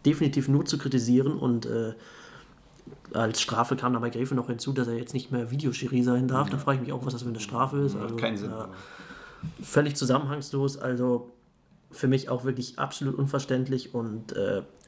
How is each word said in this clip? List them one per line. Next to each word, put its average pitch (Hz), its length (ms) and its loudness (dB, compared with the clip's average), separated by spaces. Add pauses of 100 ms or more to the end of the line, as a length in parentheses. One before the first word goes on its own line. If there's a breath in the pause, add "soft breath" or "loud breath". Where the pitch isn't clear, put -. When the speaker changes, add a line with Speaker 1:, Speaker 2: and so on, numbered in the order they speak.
Speaker 1:
definitiv 143 420 4
nur 139 180 4
zu 143 120 0
kritisieren 127 600 4
und, 120 280 2
äh, 113 280 -2 (1200 loud breath)
als 110 280 0
Strafe 120 340 0
kam 123 180 0
dann 117 80 0
bei 120 80 -2
Gräfe 127 260 -2
noch 123 120 0
hinzu, 123 260 -4
dass 127 140 0
er 117 80 -2
jetzt 120 180 -6
nicht 127 180 -6
mehr 120 180 -2
Videoschiri 127 540 0
sein 127 240 4
darf. 131 200 2
Speaker 2:
Ja. - 60 -2
Speaker 1:
Da 139 60 -2
frage 135 180 2
ich 127 60 -2
mich 113 100 -4
auch, 127 120 -6
was 123 80 -2
das 120 100 -6
für 120 60 -4
eine 113 100 -6
Strafe 131 400 -2
ist. 139 140 2
Speaker 2:
Macht 107 100 -4
Speaker 1:
Also, 113 140 -4
Speaker 2:
keinen 113 200 0
Sinn, 101 140 -6
Speaker 1:
ja, 110 60 -8
Speaker 2:
aber 107 160 -10 (880 loud breath)
Speaker 1:
völlig 147 340 2
zusammenhangslos, 139 840 0
also 123 540 0 (600)
für - 160 0
mich 131 220 2
auch 123 160 -2
wirklich 127 320 -4
absolut 139 380 -2
unverständlich 135 800 0
und, 113 380 -4
äh, 98 280 0 (260)